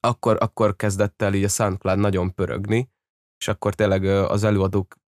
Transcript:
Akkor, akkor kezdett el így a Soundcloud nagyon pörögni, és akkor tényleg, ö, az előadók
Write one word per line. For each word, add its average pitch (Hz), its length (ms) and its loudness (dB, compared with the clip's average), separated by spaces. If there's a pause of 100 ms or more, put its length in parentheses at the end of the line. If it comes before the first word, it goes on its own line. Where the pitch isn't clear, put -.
Akkor, 117 400 2
akkor 107 360 0
kezdett 101 460 -2
el 98 120 0
így 98 100 2
a 101 40 0
Soundcloud 95 500 -2
nagyon 92 360 0
pörögni, 101 560 -2 (500)
és - 80 -6
akkor 104 260 -4
tényleg, 95 300 2
ö, 98 240 2
az 104 160 0
előadók 98 500 0 (160)